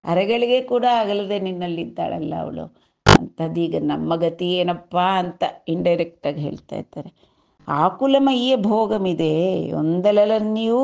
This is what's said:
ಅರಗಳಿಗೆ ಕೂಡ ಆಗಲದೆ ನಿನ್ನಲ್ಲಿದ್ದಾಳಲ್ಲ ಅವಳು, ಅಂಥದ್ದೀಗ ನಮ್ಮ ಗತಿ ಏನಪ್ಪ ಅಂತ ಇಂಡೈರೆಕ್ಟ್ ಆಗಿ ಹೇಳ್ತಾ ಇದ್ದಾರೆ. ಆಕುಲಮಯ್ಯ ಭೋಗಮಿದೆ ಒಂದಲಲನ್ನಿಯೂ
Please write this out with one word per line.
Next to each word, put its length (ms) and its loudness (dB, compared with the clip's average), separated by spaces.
ಅರಗಳಿಗೆ 580 2
ಕೂಡ 300 0
ಆಗಲದೆ 480 0
ನಿನ್ನಲ್ಲಿದ್ದಾಳಲ್ಲ 960 -6
ಅವಳು, 300 -8
ಅಂಥದ್ದೀಗ 800 2
ನಮ್ಮ 320 -2
ಗತಿ 380 -2
ಏನಪ್ಪ 420 -2
ಅಂತ 280 -4
ಇಂಡೈರೆಕ್ಟ್ 600 -2
ಆಗಿ 140 -4
ಹೇಳ್ತಾ 340 -8
ಇದ್ದಾರೆ. 340 -12
ಆಕುಲಮಯ್ಯ 960 2
ಭೋಗಮಿದೆ 720 0
ಒಂದಲಲನ್ನಿಯೂ 1120 2